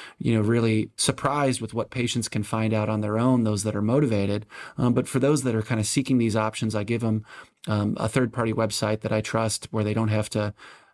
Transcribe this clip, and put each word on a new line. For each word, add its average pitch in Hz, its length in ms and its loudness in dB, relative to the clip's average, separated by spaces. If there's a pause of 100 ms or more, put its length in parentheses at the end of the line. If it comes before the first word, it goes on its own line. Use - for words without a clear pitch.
(180)
you 117 160 0
know, 110 80 4
really 110 540 2
surprised 135 680 0
with 110 100 -8
what 113 180 -4
patients 123 380 -2
can 107 140 -4
find 110 320 0
out 107 160 0
on 107 100 0
their 107 180 -2
own, 123 260 4
those 107 180 0
that 107 140 -2
are 104 60 0
motivated. 107 640 2 (320)
Um, 123 160 2
but 123 160 0
for 131 120 0
those 143 240 4
that 120 100 0
are 110 80 0
kind 110 180 -2
of 107 60 0
seeking 131 320 2
these 113 180 2
options, 110 380 -2
I 104 100 -2
give 117 180 -2
'em, 110 220 0 (420)
um, 104 320 0
a 113 100 0
third-party 117 440 0
website 107 480 0
that 110 120 -4
I 110 100 2
trust - 480 -2
where 110 140 -2
they 107 100 0
don't 113 140 2
have 107 220 0
to. 104 220 -2 (420)